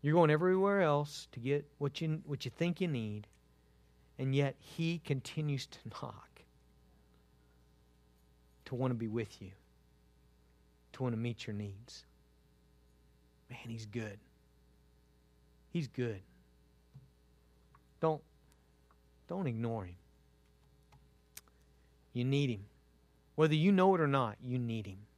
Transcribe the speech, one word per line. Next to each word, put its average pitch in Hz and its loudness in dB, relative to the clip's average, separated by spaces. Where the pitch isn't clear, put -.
You're 147 2
going 165 8
everywhere 190 4
else 147 0
to - -12
get 143 -2
what 143 -2
you, 160 -2
what 147 -6
you 123 -6
think 170 -2
you 180 0
need, 107 -4
and 135 -2
yet 139 2
he 165 -2
continues 143 -2
to - -20
knock, - -14
to - -8
want 127 2
to 123 0
be 113 -4
with 110 -4
you, 95 -14
to - -4
want 123 0
to 113 -2
meet 113 -4
your 107 -6
needs. 104 -10
Man, 123 -16
he's 113 -10
good. 104 -6
He's 165 -2
good. 113 -4
Don't, 160 0
don't 185 -6
ignore 113 -4
him. 90 -14
You 120 -2
need 139 2
him. 101 -4
Whether 156 6
you 160 6
know 190 6
it 170 2
or 147 4
not, 127 2
you 127 -2
need 113 -2
him. 95 -10